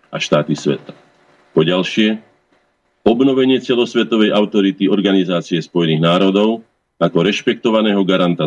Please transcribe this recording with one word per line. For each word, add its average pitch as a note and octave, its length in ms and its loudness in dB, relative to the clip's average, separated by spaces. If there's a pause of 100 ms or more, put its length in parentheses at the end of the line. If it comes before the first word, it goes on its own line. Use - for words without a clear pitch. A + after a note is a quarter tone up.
(120)
a D#2 80 -10
štáty D2+ 320 -2
sveta. D2 400 -4 (640)
Po - 80 2
ďalšie, G#2+ 560 -2 (880)
obnovenie C3 560 2
celosvetovej A2+ 720 0
autority G2 560 0
Organizácie F#2 720 0
spojených D#2+ 400 0
národov F#2+ 640 0 (320)
ako E2+ 240 0
rešpektovaného G#2+ 800 0
garanta F2+ 440 0